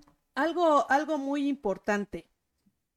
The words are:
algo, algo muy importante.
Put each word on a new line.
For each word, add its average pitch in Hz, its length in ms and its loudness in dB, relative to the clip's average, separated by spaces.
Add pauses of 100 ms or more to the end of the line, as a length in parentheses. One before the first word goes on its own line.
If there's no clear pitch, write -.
(340)
algo, 311 560 2
algo 285 300 0
muy 277 280 -2
importante. 202 800 -4 (680)